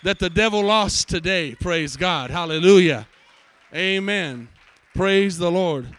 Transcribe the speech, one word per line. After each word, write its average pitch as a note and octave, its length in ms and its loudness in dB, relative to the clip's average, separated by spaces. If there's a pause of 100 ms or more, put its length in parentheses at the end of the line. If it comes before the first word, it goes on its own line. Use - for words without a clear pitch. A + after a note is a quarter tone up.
that F#3 160 -2
the F#3 120 -2
devil G#3 340 0
lost G#3 440 0
today. E3+ 460 -4
Praise D#3+ 420 -4
God. C#3+ 360 -4
Hallelujah. E3 760 4 (640)
Amen. F#3 760 -4 (480)
Praise G3 420 2
the E3+ 140 0
Lord. E3 340 -2 (120)